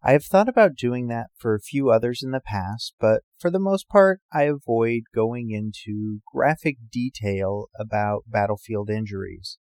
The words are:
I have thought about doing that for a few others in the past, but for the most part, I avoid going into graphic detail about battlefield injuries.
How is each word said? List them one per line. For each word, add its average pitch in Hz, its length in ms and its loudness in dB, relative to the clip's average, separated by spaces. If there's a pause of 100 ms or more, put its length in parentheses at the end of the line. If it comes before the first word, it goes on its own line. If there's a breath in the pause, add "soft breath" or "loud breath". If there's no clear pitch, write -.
I - 100 4
have 147 140 4
thought 214 240 4
about 208 260 4
doing 123 300 -2
that 117 220 -6 (100)
for 110 160 0
a 104 60 -2
few 139 280 -2
others 120 340 2
in 131 80 -8
the 131 140 -4
past, 101 560 -6
but 110 220 2 (160)
for 175 120 -2
the 185 80 0
most 196 300 -2
part, 190 320 4 (100)
I 151 120 0
avoid 117 640 0 (100)
going 117 360 -2
into 107 720 -8 (100)
graphic 143 460 0 (160)
detail 101 760 -4 (120)
about 104 460 -2
battlefield 104 640 -2
injuries. 98 720 -8